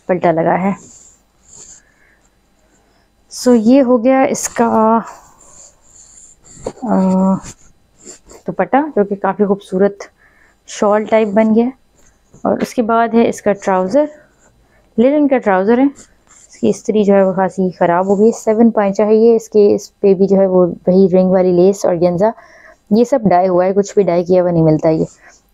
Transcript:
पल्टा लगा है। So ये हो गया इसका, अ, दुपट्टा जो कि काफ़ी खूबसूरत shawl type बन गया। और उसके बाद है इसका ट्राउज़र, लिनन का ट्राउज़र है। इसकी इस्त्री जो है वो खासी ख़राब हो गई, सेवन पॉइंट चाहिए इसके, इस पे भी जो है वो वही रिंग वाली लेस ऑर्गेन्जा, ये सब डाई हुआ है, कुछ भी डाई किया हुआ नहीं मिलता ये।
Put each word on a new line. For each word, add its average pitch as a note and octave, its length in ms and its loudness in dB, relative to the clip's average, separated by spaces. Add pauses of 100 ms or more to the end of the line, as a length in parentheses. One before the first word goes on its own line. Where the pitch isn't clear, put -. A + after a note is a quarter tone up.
पल्टा F3 240 -2
लगा E3 220 -2
है। F#3+ 220 -4 (2500)
So B3 300 0
ये B3 180 4
हो B3 180 2
गया C4 280 0
इसका, A3+ 720 -2 (1700)
अ, G3 320 -4 (1500)
दुपट्टा G3+ 340 -2
जो C#4 220 -4
कि G3+ 120 -6
काफ़ी G3 300 -4
खूबसूरत G3 520 -4 (680)
shawl G#3+ 380 -2
type A3 220 0
बन A3 260 0
गया। A#3 180 0 (760)
और - 160 -4
उसके - 200 -4
बाद A3+ 320 -2
है A3+ 160 2
इसका - 220 -4
ट्राउज़र, G3 580 -2 (880)
लिनन C#4+ 280 2
का C4 100 0
ट्राउज़र G3+ 420 0
है। C4+ 60 2 (680)
इसकी - 180 -4
इस्त्री G#3 340 -2
जो G3+ 100 2
है G3 120 4
वो F#3+ 80 -2
खासी F#3 380 -2
ख़राब F3+ 360 0
हो G3+ 80 0
गई, G#3+ 160 2
सेवन A3 400 0
पॉइंट G3+ 240 -2
चाहिए A3 400 2
इसके, G#3+ 320 0
इस G#3 200 -2 (140)
पे G3 120 2
भी F#3+ 140 0
जो F#3+ 80 0
है F#3+ 120 2
वो F#3 200 2
वही F#3 400 0
रिंग F#3 240 2
वाली F#3 200 2
लेस F#3 340 2
ऑर्गेन्जा, F3+ 480 -2 (600)
ये A#3 120 2
सब B3+ 220 -2
डाई F3+ 200 2
हुआ F3+ 180 0
है, F#3+ 80 -2
कुछ G3 220 -4
भी G3+ 80 2
डाई F3 200 0
किया F3+ 180 2
हुआ F3 100 0
नहीं E3 120 0
मिलता D#3 260 2
ये। D#3+ 160 0 (480)